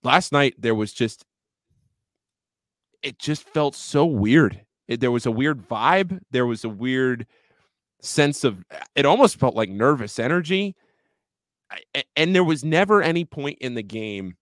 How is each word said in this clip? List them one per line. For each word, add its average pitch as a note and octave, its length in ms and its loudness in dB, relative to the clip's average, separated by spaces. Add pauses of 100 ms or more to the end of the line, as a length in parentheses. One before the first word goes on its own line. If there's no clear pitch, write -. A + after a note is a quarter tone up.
last D3+ 260 2
night C#3+ 260 2
there A2 200 0
was G#2+ 160 -4
just, - 320 -4 (1800)
it C3+ 160 -10
just D3+ 300 -6
felt D3 260 0
so D3+ 320 0
weird. A2 580 2 (220)
It, A#2 140 -4
there B2 100 2
was A#2+ 160 -2
a A#2 60 0
weird C3 360 -2
vibe. F3 520 0 (100)
There B2 160 2
was A#2 180 -6
a A2+ 40 -6
weird B2 580 -4 (720)
sense D3 440 0
of, G2 200 -2 (300)
it C#3 100 2
almost G#3+ 360 4
felt B2+ 160 2
like A2 120 0
nervous A2+ 520 -2
energy. F3+ 560 -2 (960)
I, - 80 -16 (180)
a-, C#3 80 -4 (120)
and E3 160 2
there F#3 120 4
was D3+ 200 0
never F#3+ 380 2
any E3 220 0
point D3 360 -8
in B2 140 -8
the A2+ 80 -6
game G2+ 580 -8